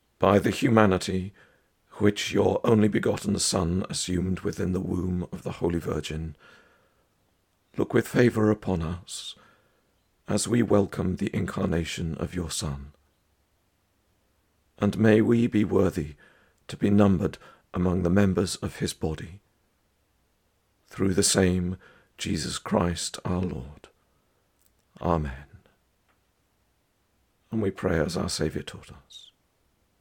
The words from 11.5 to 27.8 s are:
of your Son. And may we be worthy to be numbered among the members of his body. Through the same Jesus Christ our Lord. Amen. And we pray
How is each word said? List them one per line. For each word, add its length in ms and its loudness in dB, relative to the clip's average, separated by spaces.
of 180 -6
your 160 -6
Son. 400 -8
And 200 0
may 240 6
we 260 4
be 160 2
worthy 520 0
to 80 -12
be 140 0
numbered 480 4
among 300 0
the 60 2
members 480 2
of 220 -8
his 120 -4
body. 480 -8
Through 260 0
the 100 2
same 540 2
Jesus 400 -4
Christ 680 -2
our 160 -2
Lord. 480 -8
Amen. 440 -2
And 80 -2
we 100 0
pray 280 0